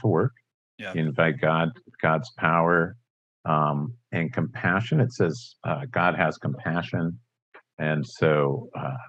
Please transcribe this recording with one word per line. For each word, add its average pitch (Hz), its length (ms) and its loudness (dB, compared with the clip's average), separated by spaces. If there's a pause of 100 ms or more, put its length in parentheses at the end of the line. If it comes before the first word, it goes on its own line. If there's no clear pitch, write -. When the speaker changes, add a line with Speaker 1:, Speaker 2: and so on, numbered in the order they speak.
Speaker 1:
to - 60 -2
work. 98 260 2 (460)
Speaker 2:
Yeah. 101 160 -8
Speaker 1:
You 82 60 0
invite 80 400 0
God, 82 300 2 (320)
God's 80 340 0
power, 85 600 2 (480)
um, 76 500 0 (160)
and 82 220 -2
compassion. 95 680 0
It 120 120 0
says, 82 420 -2 (100)
uh, 73 260 -4
God 87 260 2
has 80 200 0
compassion. 85 840 -4 (580)
And 78 260 0
so, 71 720 0
uh, 69 200 -6 (120)